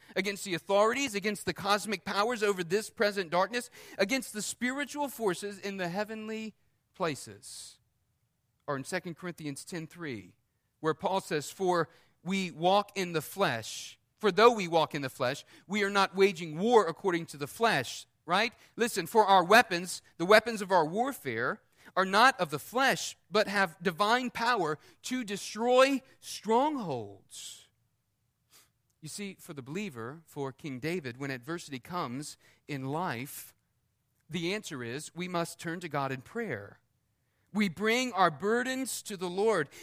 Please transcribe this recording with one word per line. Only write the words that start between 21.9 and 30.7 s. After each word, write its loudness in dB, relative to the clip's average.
are 2
not 6
of -2
the -4
flesh, 0
but 4
have 0
divine 2
power 0
to -4
destroy 2
strongholds." -4
You -14
see, -10
for -16
the -10
believer, -8
for -6
King -10